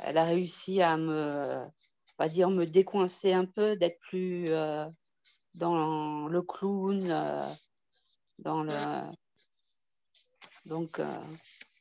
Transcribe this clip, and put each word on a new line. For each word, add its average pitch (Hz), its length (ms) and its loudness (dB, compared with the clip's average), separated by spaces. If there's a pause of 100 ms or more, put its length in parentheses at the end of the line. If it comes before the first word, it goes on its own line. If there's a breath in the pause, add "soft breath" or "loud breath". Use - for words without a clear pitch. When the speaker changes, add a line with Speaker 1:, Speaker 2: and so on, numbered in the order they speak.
Speaker 1:
elle 143 120 -2
a 160 80 6
réussi 180 560 0
à 165 160 6
me, 147 680 -2
on - 560 -12
va 156 60 2
dire, 175 220 4
me 175 160 2
décoincer 190 680 4
un 185 140 4
peu, 208 300 0
d'être 175 220 0
plus, 180 540 -4
euh, 156 340 -2 (680)
dans 156 760 0
le 170 140 0
clown, 196 680 -2
euh, 147 360 -2 (920)
dans 156 240 -4
le 156 100 -4
Speaker 2:
Mm. 147 400 -4 (1500)
Speaker 1:
donc, 160 340 -6
euh, 147 200 -6 (600)